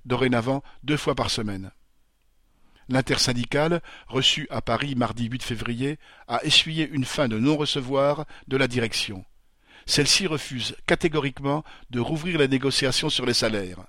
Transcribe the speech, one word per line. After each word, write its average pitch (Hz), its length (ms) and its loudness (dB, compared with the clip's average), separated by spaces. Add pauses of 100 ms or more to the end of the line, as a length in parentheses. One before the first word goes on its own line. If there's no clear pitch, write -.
dorénavant, 127 580 2 (200)
deux 147 140 0
fois 143 180 0
par 131 140 -2
semaine. 101 420 -4 (1160)
L'intersyndicale, 135 920 0 (260)
reçue 135 420 0
à 123 120 -4
Paris 127 340 0
mardi 117 300 0
huit 123 180 -6
février, 120 560 -4 (280)
a 117 180 -2
essuyé 156 440 2
une 139 160 -2
fin 139 220 0
de 110 100 0
non-recevoir 143 880 2 (220)
de 131 100 0
la 135 100 4
direction. 113 580 -2 (600)
Celle-ci - 420 2
refuse 139 480 -4 (100)
catégoriquement 147 760 0 (260)
de 123 100 -2
rouvrir 156 400 -2
les 139 80 6
négociations 135 600 2
sur 131 160 0
les 123 80 2
salaires. 95 540 -2